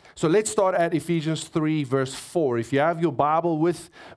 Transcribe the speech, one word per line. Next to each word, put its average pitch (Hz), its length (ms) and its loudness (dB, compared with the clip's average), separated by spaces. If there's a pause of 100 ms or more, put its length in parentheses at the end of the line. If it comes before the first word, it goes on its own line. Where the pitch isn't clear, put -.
(140)
So - 140 -2
let's 214 240 2
start 185 240 2
at 170 180 2
Ephesians 160 520 -2
three, 156 380 0
verse 135 300 0
four. 135 460 -2
If 117 120 -4
you 135 60 2
have 165 240 2
your 165 120 0
Bible 156 440 0
with 165 320 -2 (280)